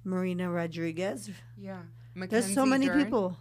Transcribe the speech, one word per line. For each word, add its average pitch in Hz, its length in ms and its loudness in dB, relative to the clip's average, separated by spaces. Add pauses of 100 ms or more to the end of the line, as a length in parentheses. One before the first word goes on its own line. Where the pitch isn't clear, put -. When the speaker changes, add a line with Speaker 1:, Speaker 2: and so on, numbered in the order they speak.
Speaker 1:
Marina 185 460 -2
Rodriguez. 170 800 -4 (280)
Speaker 2:
Yeah. 190 240 -12 (340)
Speaker 1:
There's 190 380 2
so 269 120 4
Speaker 2:
Mackenzie 262 40 6
Speaker 1:
many 269 180 4
Speaker 2:
Dern. 269 160 4
Speaker 1:
people. 196 380 0